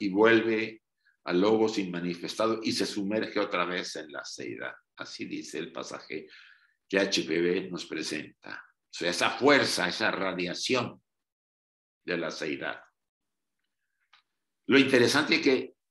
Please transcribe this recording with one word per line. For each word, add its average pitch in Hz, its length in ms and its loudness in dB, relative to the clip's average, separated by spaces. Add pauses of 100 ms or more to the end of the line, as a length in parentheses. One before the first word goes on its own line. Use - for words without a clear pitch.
y 101 100 -2
vuelve 110 720 4 (400)
al 87 180 2
logos 107 380 4
inmanifestado 87 840 -2
y 127 80 0
se 104 120 0
sumerge 104 540 -4
otra 92 260 0
vez 90 300 -6
en 78 160 -12
la 67 140 -12
seidad. 60 500 -10 (220)
Así - 280 -12
dice - 340 -10
el 82 140 -8
pasaje 71 540 -10 (600)
que 95 120 0
H 98 240 0
P 82 180 0
V 90 300 0
nos 85 160 -10
presenta. 69 840 -10
O - 240 -20
sea, 82 160 -4
esa 104 220 0
fuerza, 117 580 2
esa 98 220 -2
radiación 92 920 -4 (1000)
de 87 140 -4
la 80 120 -4
seidad. 76 520 -8 (1800)
Lo 131 120 8
interesante 131 580 4
es - 40 2
que 131 340 2 (160)